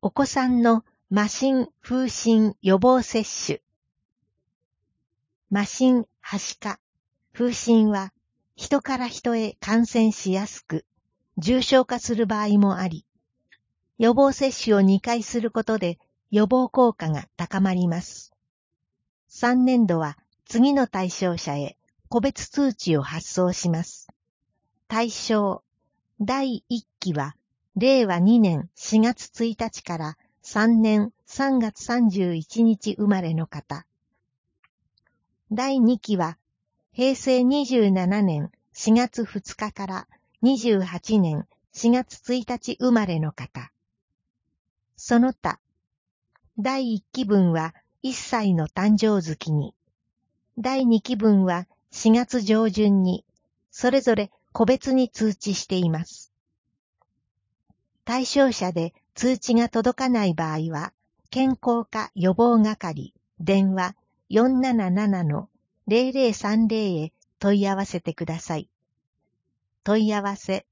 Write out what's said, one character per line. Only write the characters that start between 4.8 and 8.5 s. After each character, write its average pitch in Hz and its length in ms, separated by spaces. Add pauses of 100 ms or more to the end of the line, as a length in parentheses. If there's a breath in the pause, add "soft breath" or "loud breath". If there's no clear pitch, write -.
麻 202 120
疹、 254 400 (160)
は - 160
し - 200
か、 - 220 (540)
風 240 180
疹 226 380
は 196 240 (400)